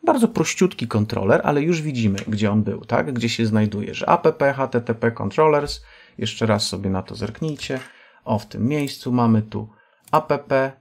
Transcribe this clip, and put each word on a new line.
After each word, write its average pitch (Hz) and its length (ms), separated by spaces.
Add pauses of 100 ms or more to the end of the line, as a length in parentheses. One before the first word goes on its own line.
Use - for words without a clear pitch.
bardzo 240 240
prościutki - 600
kontroler, 107 560
ale 143 180
już 165 200
widzimy, 117 360 (100)
gdzie 107 220
on 104 120
był, 101 220
tak? 131 280
Gdzie 117 160
się 117 180
znajduje, 104 480
że - 140
A 175 100
P 156 140
P, 139 200
H 131 160
T 123 120
T 117 140
P 113 180
controllers, 147 720 (360)
jeszcze 110 280
raz 104 200
sobie 98 240
na 92 120
to - 120
zerknijcie. 131 680 (440)
O, 107 140
w - 80
tym 104 200
miejscu 143 460
mamy 113 300
tu 107 260 (420)
A 151 100
P 147 180
P 135 420